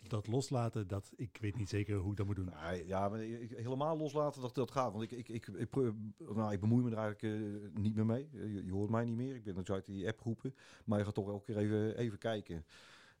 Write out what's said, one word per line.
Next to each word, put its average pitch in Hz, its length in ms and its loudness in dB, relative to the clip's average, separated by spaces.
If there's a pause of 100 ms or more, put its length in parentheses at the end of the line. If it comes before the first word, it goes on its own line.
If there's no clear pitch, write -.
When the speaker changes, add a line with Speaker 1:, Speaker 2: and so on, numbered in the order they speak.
Speaker 1:
dat 107 240 -2
loslaten, 117 600 0
dat, 98 280 -4
ik - 240 -8
weet 104 160 0
niet 104 120 -2
zeker 104 280 2
hoe 98 140 0
ik 104 60 0
dat 98 100 0
moet 101 100 0
doen. 90 140 -2 (200)
Speaker 2:
Nee, 90 160 -2
ja, 95 220 2
maar 110 140 -2
ik, 117 280 -6
ik, 120 60 -10
helemaal 131 400 0
loslaten, 147 460 0
dat, 123 120 -4
dat 123 160 2
gaat. 127 220 2
Want 107 120 -2
ik, 110 60 -8
ik, 120 180 -8
ik, 113 180 -6
ik 104 240 -4
pro-, 123 240 4 (400)
nou, 107 180 2
ik 98 80 0
bemoei 117 240 6
me 120 60 2
er 110 80 0
eigenlijk, 107 440 0 (320)
eh, 107 80 -2
niet 107 120 4
meer 110 120 4
mee. 127 260 2
Eh, 104 220 -4
je, 92 100 -4
je 92 80 -4
hoort 101 180 0
mij 113 140 4
niet 117 120 -2
meer. 131 180 -2
Ik 117 100 -12
ben 92 220 -4
uit 98 200 0
die 98 220 -2
appgroepen. 113 460 -2 (300)
Maar 107 140 2
je 104 60 4
gaat 101 100 -2
toch 101 140 0
elke 101 160 -4
keer 107 120 -2
even, 107 400 2
even 113 220 -2
kijken. 98 460 -2 (560)